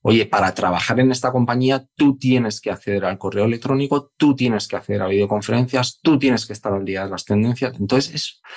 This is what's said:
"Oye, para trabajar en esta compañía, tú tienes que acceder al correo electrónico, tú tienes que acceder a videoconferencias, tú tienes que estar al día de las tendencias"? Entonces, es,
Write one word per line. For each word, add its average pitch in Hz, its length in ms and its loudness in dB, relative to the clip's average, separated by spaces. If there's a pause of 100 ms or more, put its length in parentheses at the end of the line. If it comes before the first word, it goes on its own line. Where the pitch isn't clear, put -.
"Oye, 110 240 2
para 95 300 2
trabajar 92 440 0
en 131 120 4
esta 127 200 -2
compañía, 127 540 0 (100)
tú 143 220 4
tienes 123 440 0
que 104 100 -6
acceder 98 340 -4
al 92 140 -4
correo 101 260 -2
electrónico, 135 720 -2
tú 147 180 4
tienes 120 320 0
que - 80 -8
acceder 101 280 -4
a 92 40 -2
videoconferencias, 107 920 0
tú 156 160 4
tienes 131 300 0
que 104 60 -10
estar 101 200 -4
al 98 100 -4
día 95 200 -6
de 98 80 -8
las 92 140 -10
tendencias"? 120 540 0
Entonces, 127 360 0
es, - 260 -10 (160)